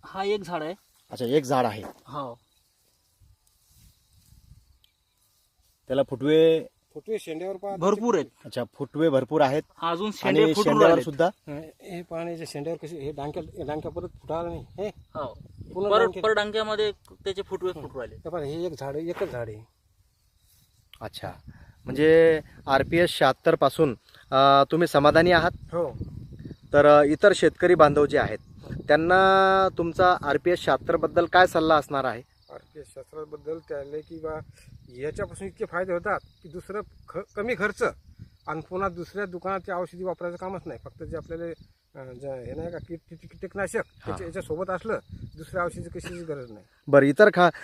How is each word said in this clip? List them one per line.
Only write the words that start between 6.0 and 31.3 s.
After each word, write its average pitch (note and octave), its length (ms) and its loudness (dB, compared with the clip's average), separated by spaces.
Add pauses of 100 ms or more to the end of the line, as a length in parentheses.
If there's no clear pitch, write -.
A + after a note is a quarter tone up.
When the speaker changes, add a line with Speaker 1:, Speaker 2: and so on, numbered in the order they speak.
Speaker 2:
फुटवे D#3 560 4 (280)
Speaker 3:
फुटवे G#3 240 -8
शेंड्यावर F3+ 380 -10
पहा. G3 200 -10
Speaker 1:
भरपूर G#3 380 0
आहेत. C#3+ 120 0 (180)
Speaker 2:
अच्छा, B2 200 -6 (100)
फुटवे D3 340 -2
भरपूर C#3 320 2
आहेत. C#3+ 220 2 (200)
Speaker 1:
अजून E3+ 280 -2
शेंडे F#3+ 320 2
Speaker 2:
आणि D#3 120 4
Speaker 1:
फुटून G3+ 160 2
Speaker 2:
शेंड्यावर D3+ 160 6
Speaker 1:
राहिलेत. E3+ 180 6
Speaker 2:
सुद्धा? D#3 220 0
Speaker 3:
हं, D3+ 340 -8 (200)
हे F3 220 -12
पहा E3 220 -10
ना, E3+ 60 -8
याच्या E3 200 -12
शेंड्यावर D#3 360 -8
कशी, E3 100 -14
हे C#3+ 160 -10
डांक्या, D3 300 -10
हे D#3+ 220 -12
डांक्या D#3 260 -8
परत E3 180 -10 (120)
फुटायला E3 280 -6
नाही. D#3+ 200 -12
हे G3+ 200 -10
Speaker 1:
हो. C#3+ 500 -12 (360)
Speaker 3:
पूर्ण G3 160 -2
Speaker 1:
परत, G#3 100 4
Speaker 3:
डांके. F#3+ 200 0
Speaker 1:
परत A3 140 0
डांक्यामध्ये G#3 580 -2 (200)
त्याचे G3 300 -8
फुटवे F#3 280 -6
Speaker 3:
हं. D#3+ 120 -12
Speaker 1:
फुटू - 160 -12
राहिले. A#2 180 -12
Speaker 3:
हे - 120 -14
पहा, D#3+ 140 -6
हे D#3+ 240 -6
एक E3+ 140 -6
झाड C#3 160 -8
आहे, E3 120 -8
एकच F3 220 -6
झाड A#2+ 180 -8
आहे. G#2+ 160 -16 (1400)
Speaker 2:
अच्छा, G2+ 320 -12 (520)
म्हणजे D#3 560 4 (260)
आरपीएस D#3 440 2
शहात्तर D#3 440 2
पासून, C#3+ 440 2 (320)
अ, C#3 400 6
तुम्ही D#3+ 180 2
समाधानी D#3 440 6
आहात? E3 180 4 (120)
Speaker 3:
हो. E3 360 -6 (760)
Speaker 2:
तर, D3 140 6
अ, D3 160 10
इतर D3+ 340 4
शेतकरी F3 380 4
बांधव D3 320 4
जे C#3+ 120 0
आहेत, G#2+ 200 -2 (500)
त्यांना F#3+ 800 4 (100)
तुमचा F3+ 440 2
आरपीएस D3 360 0
शहात्तर E3 380 0
बद्दल D#3+ 300 0
काय F3+ 200 6